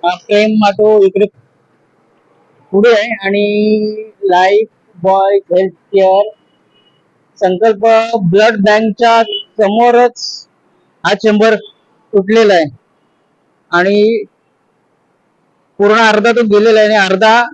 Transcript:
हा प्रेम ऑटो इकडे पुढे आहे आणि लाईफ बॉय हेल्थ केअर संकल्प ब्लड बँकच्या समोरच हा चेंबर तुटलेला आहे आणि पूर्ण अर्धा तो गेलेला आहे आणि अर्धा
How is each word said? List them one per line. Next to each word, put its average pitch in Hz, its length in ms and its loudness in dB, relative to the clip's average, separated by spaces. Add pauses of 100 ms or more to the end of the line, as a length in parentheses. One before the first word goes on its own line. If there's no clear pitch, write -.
हा 175 140 -4
प्रेम 214 500 -2
ऑटो 208 220 0 (160)
इकडे 196 220 0 (1500)
पुढे 202 200 2
आहे 220 220 -2 (120)
आणि 214 840 -4 (140)
लाईफ 196 440 0 (340)
बॉय 196 340 0
हेल्थ 185 360 -2 (200)
केअर 196 360 2 (1080)
संकल्प 202 480 -2 (440)
ब्लड 214 340 2
बँकच्या 226 580 0 (360)
समोरच 240 640 0 (840)
हा 180 100 -2
चेंबर 214 400 0
तुटलेला 202 1000 -2
आहे 160 140 0 (1040)
आणि 202 520 0 (1500)
पूर्ण 208 220 2
अर्धा 220 320 2
तो 233 140 0
गेलेला 214 340 2
आहे 214 80 2
आणि 214 180 2
अर्धा 220 360 2 (120)